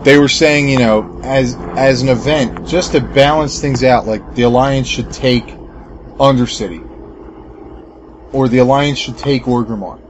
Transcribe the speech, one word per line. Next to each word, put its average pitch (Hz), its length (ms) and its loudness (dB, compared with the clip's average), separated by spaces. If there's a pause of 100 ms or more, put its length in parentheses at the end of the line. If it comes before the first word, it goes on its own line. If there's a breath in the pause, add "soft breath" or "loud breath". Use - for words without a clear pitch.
They 143 140 6
were 143 100 6
saying, 147 420 2
you 135 100 2
know, 110 440 0
as, 131 320 0 (220)
as 131 240 2
an 135 80 0
event, 127 580 -2
just 175 240 -2
to 156 80 2
balance 143 600 0
things 135 220 -2
out, 123 240 4
like, 107 280 -6
the 120 60 0
Alliance 127 460 2
should - 240 -6
take 123 340 0 (720)
Undercity. 120 640 0 (1500)
Or 135 160 2
the 120 80 2
Alliance 135 400 2
should 123 200 -10
take 135 260 -2
Orgrimmar. 110 560 -4 (100)